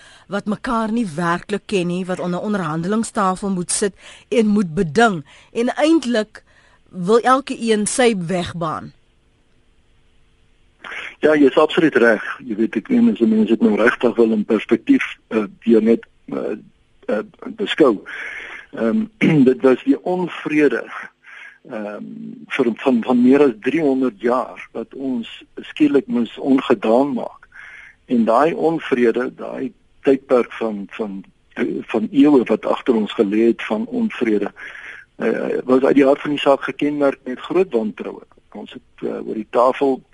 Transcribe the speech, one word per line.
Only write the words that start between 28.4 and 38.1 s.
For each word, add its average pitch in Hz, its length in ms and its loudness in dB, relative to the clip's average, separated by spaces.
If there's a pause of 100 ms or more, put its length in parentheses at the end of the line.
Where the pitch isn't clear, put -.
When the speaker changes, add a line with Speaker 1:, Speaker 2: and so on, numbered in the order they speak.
Speaker 2:
onvrede, 123 840 0
daai 120 360 -10 (300)
tydperk 135 520 2
van, 104 360 -6
van, 98 340 -8 (580)
van - 300 -4
eeue 139 320 6
wat 104 220 -2
agter 113 300 0
ons 107 180 -2
gelê 107 340 2
het 113 160 0
van 220 220 -4
onvrede, 202 680 -2 (640)
eh, - 480 -4
was 127 200 2
uit 139 120 2
die 139 120 6
aard 143 140 2
van 147 80 -6
die 143 100 -2
saak 139 220 2
gekenmerk 143 640 -2
met 127 160 -10
groot 180 320 -2
wantroue. 107 560 -6 (280)